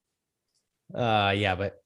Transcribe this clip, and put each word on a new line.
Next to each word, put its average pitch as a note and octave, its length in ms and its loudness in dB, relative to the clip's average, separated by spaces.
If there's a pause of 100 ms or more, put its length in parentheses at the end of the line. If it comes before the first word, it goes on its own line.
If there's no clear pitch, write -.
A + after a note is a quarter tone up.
(960)
Uh, G#2+ 420 2
yeah, G2 200 0
but G2 300 -6